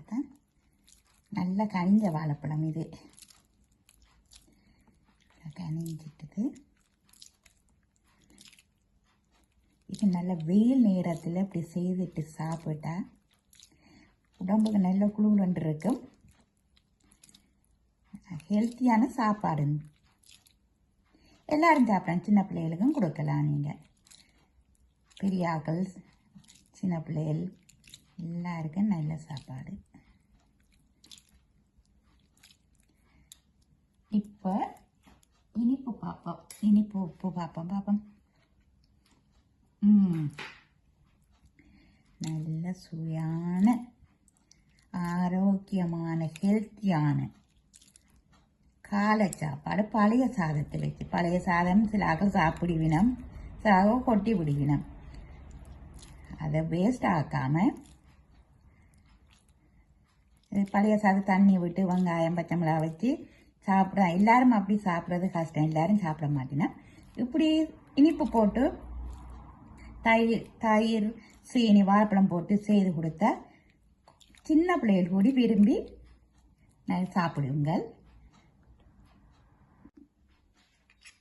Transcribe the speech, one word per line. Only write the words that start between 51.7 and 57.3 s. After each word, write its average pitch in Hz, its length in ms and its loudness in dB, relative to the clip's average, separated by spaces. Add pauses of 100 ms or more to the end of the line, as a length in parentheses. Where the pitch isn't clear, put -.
சில 190 180 -2
ஆக்கள் 190 300 0
சாப்பிடுவினம், 165 760 2 (460)
சில 214 180 2
ஆக்கள் 214 320 4
கொட்டி 220 280 2
விடுவினம். 143 500 0 (1500)
அதை 156 240 -2
வேஸ்ட் 180 460 -2
ஆக்காம, 143 460 -2 (3000)